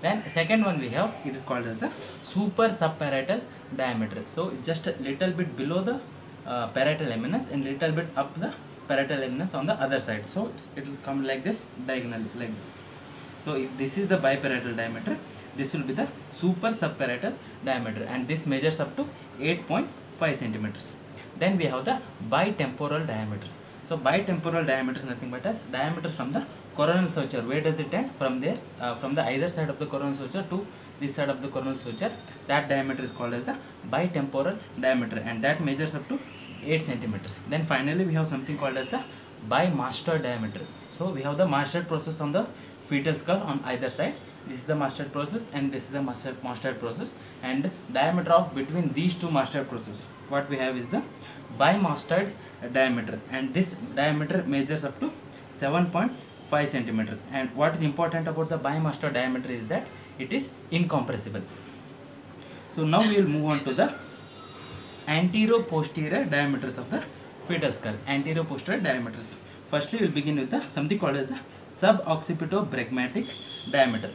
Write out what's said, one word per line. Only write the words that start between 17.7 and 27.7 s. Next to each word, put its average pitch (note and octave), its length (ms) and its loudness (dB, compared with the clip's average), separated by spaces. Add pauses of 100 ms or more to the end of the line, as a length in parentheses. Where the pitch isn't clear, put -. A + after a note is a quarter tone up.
and B2 240 -4
this D#3+ 180 0
measures D3 340 2
up C#3+ 160 -2
to - 120 0 (320)
eight E3 280 0
point - 220 0 (280)
five D3+ 200 2
centimeters. G#2+ 540 -4 (460)
Then F#3+ 200 4
we E3 80 2
have C3 180 2
the B3+ 160 2 (300)
bitemporal D3 760 2
diameters. G#2+ 500 -4 (280)
So E3 120 -2
bitemporal E3 680 4
diameter C3 320 2
is - 60 -8
nothing B2 260 -6
but B2+ 140 -4
as G#3+ 180 -2
diameter D#3 460 -2
from C3+ 240 -4
the C#4 120 0 (300)
coronal E3+ 340 6
suture. C3 320 0
Where C3 200 0
does D#3 180 2